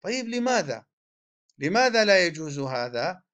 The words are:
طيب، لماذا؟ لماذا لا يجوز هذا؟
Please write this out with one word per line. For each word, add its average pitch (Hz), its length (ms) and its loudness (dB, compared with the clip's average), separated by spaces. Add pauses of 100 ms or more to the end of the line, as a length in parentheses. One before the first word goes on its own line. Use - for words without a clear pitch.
طيب، 240 260 -6
لماذا؟ 226 560 -2 (720)
لماذا 226 460 2
لا 190 220 6
يجوز 151 320 -6
هذا؟ 131 640 -4 (120)